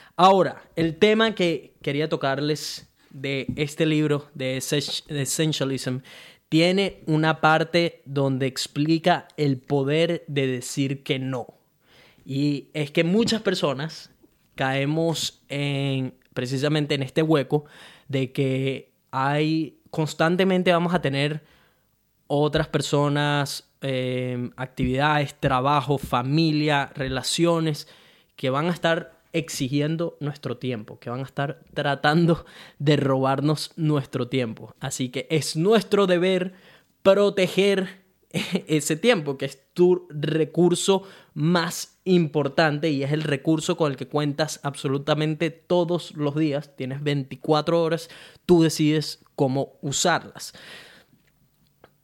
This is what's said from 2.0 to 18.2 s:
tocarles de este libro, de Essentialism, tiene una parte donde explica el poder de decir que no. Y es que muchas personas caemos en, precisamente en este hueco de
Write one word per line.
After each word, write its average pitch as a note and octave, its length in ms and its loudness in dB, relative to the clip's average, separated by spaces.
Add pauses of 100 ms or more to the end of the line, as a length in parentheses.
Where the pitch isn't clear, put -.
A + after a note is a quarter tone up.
tocarles D3 760 -4 (220)
de C3+ 380 -6 (100)
este D3+ 300 -2
libro, D3+ 480 0
de C3 240 -4
Essentialism, C#3 1400 -4 (500)
tiene F3+ 560 2
una D#3 340 2
parte D#3+ 640 2
donde C3+ 420 0
explica D#3 800 0 (120)
el C#3+ 180 2
poder D3+ 720 0
de C#3 220 -2
decir C3+ 540 -4
que C3+ 160 -2
no. C3 280 -6 (800)
Y C#3+ 480 -2
es D3 160 -4
que E3+ 140 2
muchas G#3+ 360 2
personas D#3 680 -4 (440)
caemos C#3+ 920 -2
en, C#3 640 -4 (220)
precisamente C#3+ 600 -2
en C3+ 80 -2
este D3 200 -2
hueco D3 420 2 (440)
de C3+ 240 -2